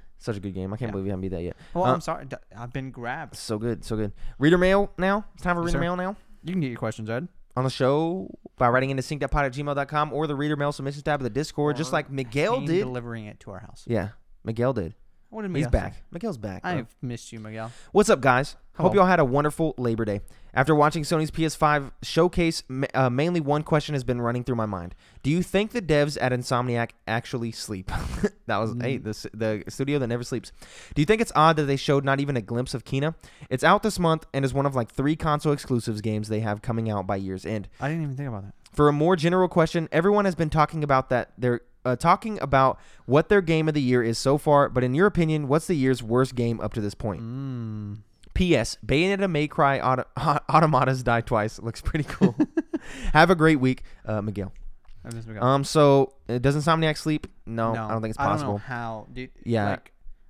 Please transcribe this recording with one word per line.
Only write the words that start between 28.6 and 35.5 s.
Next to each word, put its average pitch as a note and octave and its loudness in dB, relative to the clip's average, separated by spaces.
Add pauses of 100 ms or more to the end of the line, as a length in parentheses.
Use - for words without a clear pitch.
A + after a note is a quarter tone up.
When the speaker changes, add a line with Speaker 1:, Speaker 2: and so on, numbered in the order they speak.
Speaker 1:
hey, A#2+ -2
Speaker 2:
Mm. - -16
Speaker 1:
the A2 -8
s-, - -10
the A2 -2
studio C#3 -2
that B2+ -2
never A#2+ -2
sleeps. A#2+ -8 (420)
Do D3 2
you C#3+ 2
think A3 4
it's A3+ -2
odd D#3 6
that D3+ 0
they C#3 0
showed C#3 0
not C#3 2
even C#3+ -2
a A#2 0
glimpse A#2+ -4
of A#2 -6
Kena? C#3 -2 (340)
It's B2+ -2
out F#3 6
this G#3+ -2
month D#3+ 2
and C#3 0
is B2 0
one C#3 0
of, C3+ -2
like, A#2 -2
three D3 -2
console D3+ 0